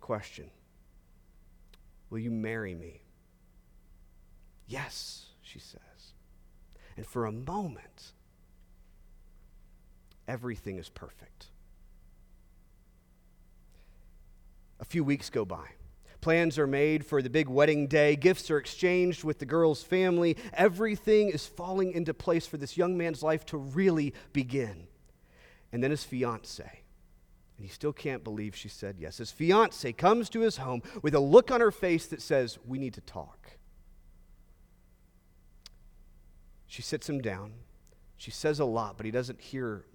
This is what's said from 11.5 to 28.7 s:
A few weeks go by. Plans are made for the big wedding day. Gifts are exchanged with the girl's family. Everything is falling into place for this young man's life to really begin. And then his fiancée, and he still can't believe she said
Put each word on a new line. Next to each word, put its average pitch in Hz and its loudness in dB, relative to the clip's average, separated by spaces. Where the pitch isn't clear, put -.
A 107 -16
few 165 -2
weeks 143 -2
go 110 -2
by. 82 -12
Plans 160 2
are 147 2
made 143 2
for 143 0
the 127 -4
big 147 2
wedding 147 4
day. 147 6
Gifts 180 4
are 151 4
exchanged 180 0
with 151 -2
the 139 -8
girl's 156 2
family. 175 2
Everything 208 4
is 156 -4
falling 185 -2
into 165 -2
place 170 0
for - -10
this 139 -8
young 180 2
man's 165 -2
life 160 0
to 160 -6
really 147 2
begin. 120 -4
And 120 -2
then 139 2
his 151 -4
fiancée, 120 -4
and 101 -16
he - -14
still 147 -6
can't 135 -8
believe 107 -8
she - -14
said 98 -12